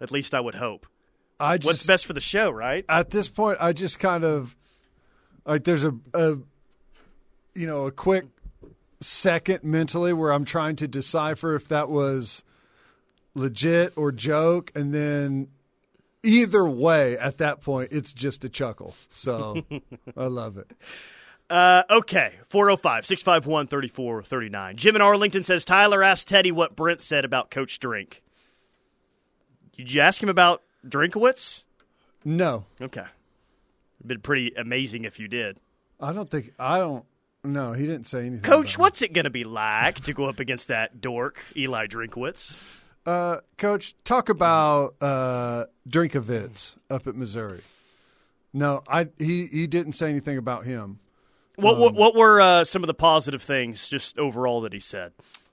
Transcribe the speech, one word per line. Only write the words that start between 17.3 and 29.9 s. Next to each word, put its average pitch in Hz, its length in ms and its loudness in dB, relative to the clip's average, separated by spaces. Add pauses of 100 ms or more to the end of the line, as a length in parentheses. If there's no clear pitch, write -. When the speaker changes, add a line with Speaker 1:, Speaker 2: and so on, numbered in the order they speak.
Speaker 2:
that 147 240 -2
point, 131 300 -4
it's 147 200 -6
just 131 320 -8
a 131 60 -8
chuckle. - 460 -8 (160)
So, 110 520 -6 (260)
<laughs> - 280 -20
I 127 80 -4
love 113 320 -8
it. - 140 -18 (800)
Speaker 1:
Uh, 180 400 8
okay, 185 460 2 (120)
four 202 220 4
oh 196 80 4
five, 117 300 -2
six - 160 -4
five 160 240 2
one, 151 180 0
thirty-four 123 560 -6
thirty-nine. 101 560 -8
Jim 208 180 4
in 214 60 4
Arlington 202 400 4
says, 180 240 0
"Tyler 196 380 4
asked 190 240 4
Teddy 190 240 2
what 165 240 0
Brent 165 260 -2
said 143 240 -2
about 127 240 -4
Coach - 300 -8
Drink." 110 420 -8 (1500)
Did 123 160 -16